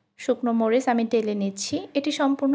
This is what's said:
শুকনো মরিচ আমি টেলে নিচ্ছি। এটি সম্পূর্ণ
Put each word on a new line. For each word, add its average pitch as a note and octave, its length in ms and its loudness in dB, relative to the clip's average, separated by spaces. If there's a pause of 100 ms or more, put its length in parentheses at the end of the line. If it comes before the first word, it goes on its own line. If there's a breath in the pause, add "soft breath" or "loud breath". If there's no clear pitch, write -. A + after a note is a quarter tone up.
(200)
শুকনো A#3+ 400 0
মরিচ A3+ 340 2
আমি A#3 100 2 (100)
টেলে G#3+ 300 0
নিচ্ছি। G3 320 -4 (220)
এটি C#4+ 220 0
সম্পূর্ণ C#4 360 2